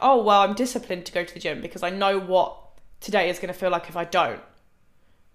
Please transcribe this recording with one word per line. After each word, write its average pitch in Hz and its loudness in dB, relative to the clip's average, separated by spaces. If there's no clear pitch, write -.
"Oh, 254 6
well, 202 6
I'm 202 2
disciplined 214 -4
to - -14
go 175 -4
to 165 -12
the 175 -18
gym 151 -6
because 165 -10
I 175 -2
know 196 0
what 185 0
today 190 0
is 180 -4
gonna 180 -8
feel 185 -2
like 170 -2
if 165 -10
I 170 -4
don't." 165 0